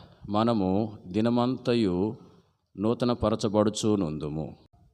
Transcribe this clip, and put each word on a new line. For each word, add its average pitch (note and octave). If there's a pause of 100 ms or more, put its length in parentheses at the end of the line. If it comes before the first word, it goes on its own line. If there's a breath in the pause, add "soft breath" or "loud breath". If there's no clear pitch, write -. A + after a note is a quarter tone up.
(300 loud breath)
మనము G#2+ (100)
దినమంతయు A2+ (600 loud breath)
నూతనపరచబడుచునుందుము. G#2 (360)